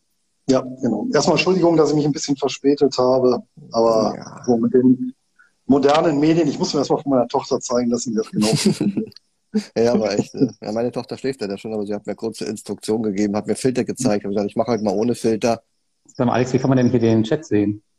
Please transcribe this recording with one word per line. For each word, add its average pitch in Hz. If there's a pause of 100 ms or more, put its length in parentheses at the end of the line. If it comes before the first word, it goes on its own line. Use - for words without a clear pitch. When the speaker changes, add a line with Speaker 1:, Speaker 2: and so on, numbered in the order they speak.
(480)
Speaker 1:
Ja, 131 (180)
genau. 110
Erstmal 151
Entschuldigung, 170
dass 151
ich 151
mich 147
ein 147
bisschen 143
verspätet 139
habe. 127 (300)
Aber 113
Speaker 2:
Ja. -
Speaker 1:
so 120
mit 117
den 127 (540)
modernen 143
Medien, 160
ich -
muss 180
mir 151
erstmal 139
von -
meiner 123
Tochter 127
zeigen 123
lassen, 120
wie 104
das 110
genau 107
funktioniert. -
Speaker 2:
<laughs> - (500)
Ja, 120
aber -
echt. -
Äh, 123 (120)
ja, 104
meine 117
Tochter 117
schläft 131
leider 101
schon, 110
aber 104
sie 104
hat 101
mir 104
kurze 110
Instruktionen 107
gegeben, 104
hat 104
mir 107
Filter 127
gezeigt, 104
hab 101
gesagt, 101
ich -
mach 113
heute 113
mal 104
ohne 113
Filter. 113 (420)
Speaker 3:
Sag -
mal, 110
Alex, 123
wie 131
kann 131
man 135
denn 123
hier 123
den 110
Chat -
sehen? 104 (160)